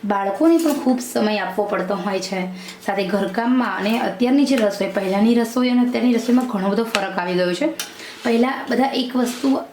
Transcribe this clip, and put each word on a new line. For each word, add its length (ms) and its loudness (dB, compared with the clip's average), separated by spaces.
બાળકોને 540 2
પણ 140 2
ખૂબ 280 0
સમય 380 0
આપવો 260 -2
પડતો 300 -2
હોય 260 -4
છે, 260 -6
સાથે 180 -2
ઘરકામમાં. 760 0
અને 200 0
અત્યારની 460 2
જે 120 2
રસોઈ, 320 0
પહેલાંની 460 2
રસોઈ 340 2
અને 200 4
અત્યારની 260 2
રસોઈમાં 320 2
ઘણો 220 -2
બધો 160 0
ફરક 340 -2
આવી 160 -2
ગયો 200 2
છે. 120 -2
પહેલાં 460 0
બધા 160 2
એક 300 -2
વસ્તુ 420 0